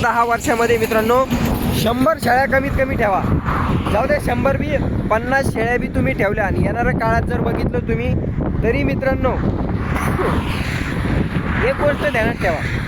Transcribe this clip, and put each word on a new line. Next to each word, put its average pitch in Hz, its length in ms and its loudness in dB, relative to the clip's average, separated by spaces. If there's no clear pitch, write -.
दहा 233 220 2
वर्षामध्ये 233 540 2
मित्रांनो 220 460 2
शंभर 254 480 2
शेळ्या 247 220 2
कमीत 269 260 0
कमी 269 260 0
ठेवा. 202 240 2
जाऊ 240 140 2
द्या 285 200 2
शंभर 254 300 0
बी, 277 100 -2
पन्नास 254 420 0
शेळ्या 233 260 0
बी 233 80 -2
तुम्ही 262 260 0
ठेवल्या 220 320 0
आणि - 200 0
येणाऱ्या 240 280 0
काळात 226 300 2
जर 240 180 -2
बघितलं 233 380 -2
तुम्ही 233 360 -2
तरी 240 200 2
मित्रांनो 262 500 0
एक 269 120 2
गोष्ट 294 320 0
ध्यानात 233 220 0
ठेवा, 165 240 -2